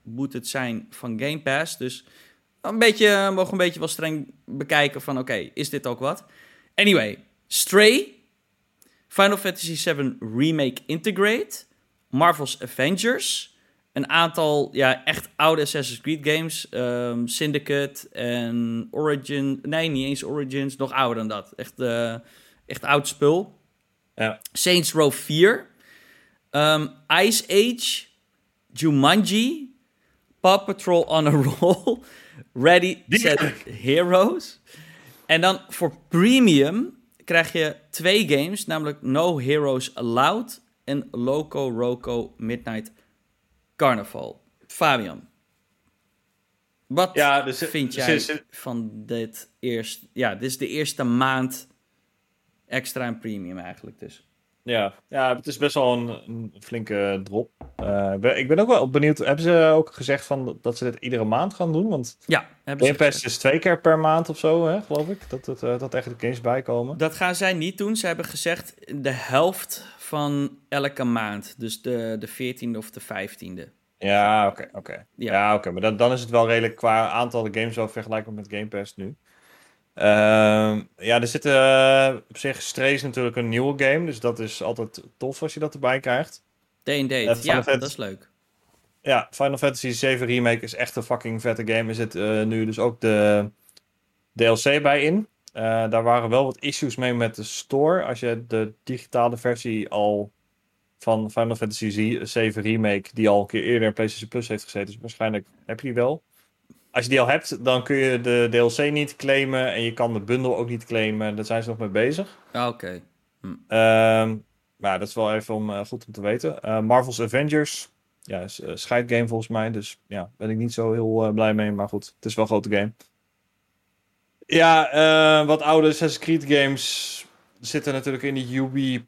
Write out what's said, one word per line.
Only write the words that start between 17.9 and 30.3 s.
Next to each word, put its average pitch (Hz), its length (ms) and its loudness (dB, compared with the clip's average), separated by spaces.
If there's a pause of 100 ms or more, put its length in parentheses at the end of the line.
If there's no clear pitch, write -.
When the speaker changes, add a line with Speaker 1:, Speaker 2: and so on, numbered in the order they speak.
Speaker 1:
en 117 840 -4
Origin, 143 720 -4
nee, 160 260 -2
niet 135 180 -2
eens 139 180 -6
Origins, 139 520 -6
nog 135 160 -6
ouder 127 240 0
dan 110 120 -4
dat. 104 240 -8
Echt, - 280 -14
eh, 117 340 -2 (520)
echt - 180 -12
oud 143 240 2
spul. 160 500 0 (560)
Speaker 2:
Ja. 110 260 -4 (120)
Speaker 1:
Saints 175 400 2
Row 151 200 4
vier, 170 540 2 (840)
ehm, 151 360 2 (360)
Ice 226 260 2
Age, 233 580 0 (640)
Jumanji, 190 1040 2 (640)